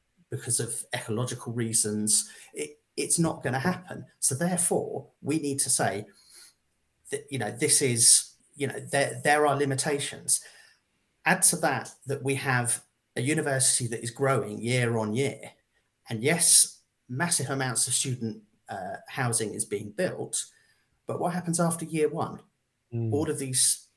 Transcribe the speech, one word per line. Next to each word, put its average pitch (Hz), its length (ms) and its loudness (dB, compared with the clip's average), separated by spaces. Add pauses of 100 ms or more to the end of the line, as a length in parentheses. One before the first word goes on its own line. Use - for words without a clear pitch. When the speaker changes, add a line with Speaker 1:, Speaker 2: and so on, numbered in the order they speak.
(300)
Speaker 1:
because 117 300 -4
of - 240 -6 (100)
ecological 123 600 -4
reasons. 107 760 0 (240)
It, - 260 -10 (180)
it's - 220 0
not 160 240 0
gonna 131 160 0
happen. - 460 -4 (140)
So - 160 0
therefore, 175 720 0 (140)
we 147 180 0
need 139 200 -2
to 131 100 0
say 104 360 0 (1040)
that, 139 180 -6
you 135 80 -4
know, 110 140 -2
this 139 320 4
is, - 500 6 (220)
you 143 120 -2
know, - 120 -6 (120)
there, 131 320 2
there 151 240 6
are 139 80 4
limitations. 139 880 -2 (840)
Add 175 180 2
to - 140 6
that 135 340 -2 (160)
that 127 160 -4
we 135 120 2
have 127 480 0 (320)
a 127 60 -4
university 135 680 2
that 113 160 -6
is 117 80 -6
growing 107 480 0
year 117 380 0
on 107 160 -2
year. 127 260 -2 (680)
And 110 140 -6
yes, - 560 4 (280)
massive 143 420 -2
amounts 131 380 0
of 120 60 -2
student, 117 480 -2 (260)
uh, 98 280 -8 (120)
housing 113 460 -2
is 104 100 -4
being 104 280 -6
built, - 520 -4 (640)
but - 140 -4
what 170 140 -2
happens 170 260 -2
after 170 260 0
year 151 240 2
one? 160 300 -6 (540)
Speaker 2:
Mm. 113 200 0
Speaker 1:
All 156 160 2
of 139 80 -2
these 131 600 0